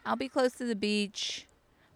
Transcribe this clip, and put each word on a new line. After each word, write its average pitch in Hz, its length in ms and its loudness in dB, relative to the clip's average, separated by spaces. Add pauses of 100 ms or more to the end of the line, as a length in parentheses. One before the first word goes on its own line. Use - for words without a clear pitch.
I'll 220 120 0
be 262 120 -4
close 254 260 2
to 254 100 -8
the 233 120 0
beach. 208 680 -2 (500)